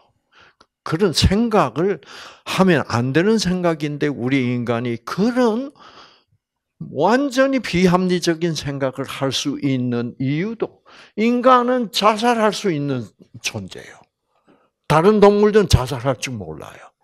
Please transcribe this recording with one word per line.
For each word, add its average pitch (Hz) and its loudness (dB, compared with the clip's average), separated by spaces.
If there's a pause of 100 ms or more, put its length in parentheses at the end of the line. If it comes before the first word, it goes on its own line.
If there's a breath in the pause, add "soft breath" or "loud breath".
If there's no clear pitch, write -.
(840 soft breath)
그런 175 -2
생각을 185 0 (440 loud breath)
하면 180 2
안 123 -2
되는 196 2
생각인데 165 -2
우리 127 -2
인간이 120 -4
그런 240 -2 (1200 soft breath)
완전히 262 0
비합리적인 175 0
생각을 139 -6
할 135 -4
수 131 -4
있는 123 -2
이유도 170 -4 (340 soft breath)
인간은 240 2
자살할 220 2
수 190 -2
있는 143 -2 (380)
존재예요. - -12 (880)
다른 190 4
동물들은 208 6
자살할 127 0
줄 135 -10
몰라요. 80 -12 (260)